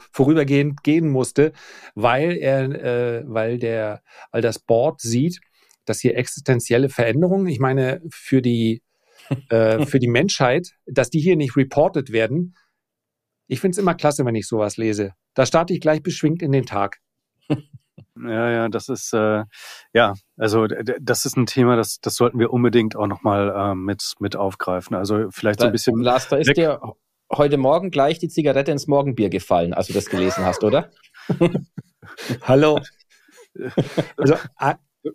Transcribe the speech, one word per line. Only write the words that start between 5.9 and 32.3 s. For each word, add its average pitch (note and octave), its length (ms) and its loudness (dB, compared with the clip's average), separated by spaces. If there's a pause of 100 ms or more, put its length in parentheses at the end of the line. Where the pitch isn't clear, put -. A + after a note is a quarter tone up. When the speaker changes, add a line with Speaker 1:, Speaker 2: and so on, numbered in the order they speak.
Speaker 1:
hier A#2+ 160 2
existenzielle B2 720 0
Veränderungen, F3 580 0
ich C3+ 140 -4
meine, C3 500 0
für - 320 0
die, A#2 400 0 (480)
Speaker 2:
<laughs> - 200 -6
Speaker 1:
äh, A2+ 360 4
für C#3 140 2
die B2 80 0
Menschheit, C#3 640 0 (120)
dass C3 260 -2
die D#3+ 100 0
hier F3 160 2
nicht D3 200 -2
reported C#3+ 540 0
werden. A#2 460 -2 (920)
Ich B2+ 140 -4
find's F#3 180 0
immer F3+ 160 0
klasse, D3 300 0
wenn A#2+ 100 0
ich G#2+ 140 -4
sowas G#2+ 280 -2
lese. G#2 360 -2 (220)
Da C3 120 2
starte F3 260 2
ich E3+ 80 -2
gleich D#3 220 2
beschwingt E3 400 -2
in D3 80 -4
den C3+ 160 2
Tag. G2+ 320 -4 (500)
<laughs> - 80 0 (640)
Speaker 2:
Ja, A#2 320 -4
ja, A2+ 200 0
das G#2+ 180 -6
ist, - 240 -8
äh, G#2+ 320 0 (480)
ja, A2+ 220 4 (240)
also, A2 280 2
d-, - 160 -6
d-, A2+ 180 -4
das B2+ 260 -2
ist C3 100 -4
ein B2+ 80 2
Thema, B2 320 2
das, A2 240 -2
das - 160 -6
sollten A#2+ 220 2
wir A#2 120 2
unbedingt A#2+ 460 2
auch G#2+ 100 -2
noch G#2 160 -6
mal, G2+ 320 0
ähm, G2 300 -2
mit, G2+ 360 -6
mit G2+ 160 -4
aufgreifen. F#2+ 600 -4
Also G#2 340 -2
vielleicht G#2 300 -2
so A#2 60 6
ein - 20 4
Speaker 3:
Da, G#2 40 2
Speaker 2:
bisschen A2+ 280 0
Speaker 3:
Lars, B2 280 0
da - 80 0
ist D3+ 120 2
Speaker 2:
weg C#3+ 60 4
Speaker 3:
dir D#3+ 260 2 (500)
heute D3 280 2
Morgen D#3+ 320 2
gleich D3 280 0
die E3 100 -6
Zigarette C#3+ 440 0
ins C#3+ 140 -4
Morgenbier C#3 420 0
gefallen, F2 460 0
als F#2 140 -2
du - 40 -10
das G2 140 -2
gelesen F#2 400 -2
hast, F#2 180 0
oder? B2 260 0 (380)
<laughs> - 1120 -4